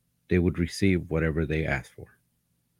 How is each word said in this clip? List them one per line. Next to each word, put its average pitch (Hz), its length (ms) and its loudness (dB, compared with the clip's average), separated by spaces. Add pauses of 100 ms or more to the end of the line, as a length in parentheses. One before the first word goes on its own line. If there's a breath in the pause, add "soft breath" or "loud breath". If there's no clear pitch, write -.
(300)
they 90 80 4
would 87 200 2
receive 87 520 0
whatever 80 340 0
they 78 220 -2
asked 69 260 -4
for. - 240 -20 (640)